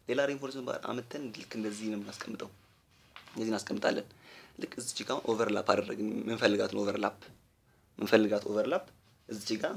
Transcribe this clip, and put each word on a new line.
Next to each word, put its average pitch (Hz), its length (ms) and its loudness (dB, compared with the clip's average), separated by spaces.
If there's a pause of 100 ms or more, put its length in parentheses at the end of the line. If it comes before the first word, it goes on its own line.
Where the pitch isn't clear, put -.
ሌላ 123 200 0
ሪንፎርስመንት 135 420 -4
ባር 135 160 -2
አምጥተን 123 480 -6
ልክ - 220 -14
እንደዚህ 107 320 -4
ነው 107 120 -2
የምናስቀምጠው። 101 520 -8 (800)
እንደዚህ 113 240 -2
እናስቀምጣለን። - 560 0 (500)
ልክ - 180 -8
እዚች 117 260 -6
ጋር 123 240 -2
ኦቨርላፕ 110 440 2
አደረግን። 104 380 2 (160)
ምንፈልጋትን 104 560 4
ኦቨርላፕ፣ 101 400 0 (800)
ምንፈልጋት 104 460 6
ኦቨርላፕ 107 400 0 (440)
እዚች 107 280 -6
ጋር - 200 -2